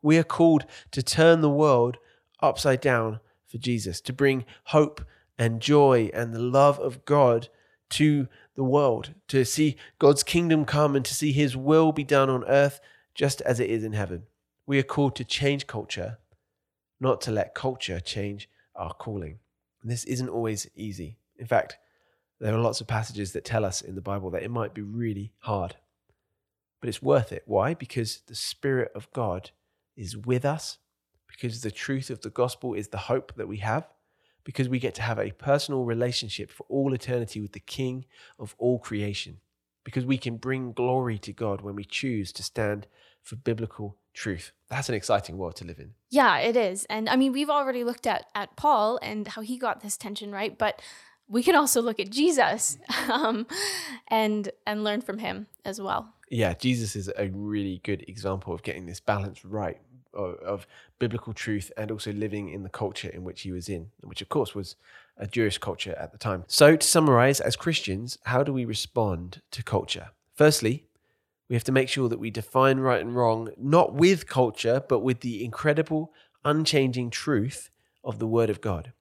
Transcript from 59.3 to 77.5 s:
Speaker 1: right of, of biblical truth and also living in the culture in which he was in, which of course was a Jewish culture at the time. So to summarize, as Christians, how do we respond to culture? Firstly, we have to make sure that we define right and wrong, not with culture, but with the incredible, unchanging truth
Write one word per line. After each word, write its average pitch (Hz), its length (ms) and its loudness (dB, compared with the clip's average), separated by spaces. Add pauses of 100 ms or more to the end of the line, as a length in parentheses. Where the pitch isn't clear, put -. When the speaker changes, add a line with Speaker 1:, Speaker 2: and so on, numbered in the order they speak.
Speaker 1:
right 98 340 -6 (340)
of, 92 220 -6
of 95 320 -8 (320)
biblical 117 320 -4
truth 104 460 -6
and 107 140 -6
also 107 200 -8
living 101 380 -6
in 95 140 -10
the 95 60 -12
culture - 400 -8
in 90 140 -14
which 90 180 -14
he 95 100 -10
was 90 180 -10
in, 90 180 -8 (140)
which - 200 -14
of 98 80 -14
course 127 240 -2
was 98 220 -10 (400)
a 117 120 -10
Jewish 107 320 -2
culture 90 380 -8
at 73 140 -12
the - 60 -20
time. 92 300 -4
So 151 280 8
to 156 100 0
summarize, 139 540 6
as - 160 -2
Christians, 120 720 -6
how 127 180 2
do 143 80 -2
we 127 140 -2
respond 98 760 -4 (100)
to - 120 -12
culture? - 460 -4 (260)
Firstly, 151 520 4 (640)
we 123 60 0
have 117 100 0
to 135 60 0
make 131 180 4
sure 127 200 0
that 113 100 -4
we 110 120 -6
define 131 480 2
right 127 220 2
and 120 140 -6
wrong, 113 420 2
not 147 360 4
with 170 340 4
culture, 123 600 2
but 120 120 2
with 120 200 0
the 117 240 -6
incredible, 156 720 0 (300)
unchanging 135 680 2
truth 127 580 -2 (340)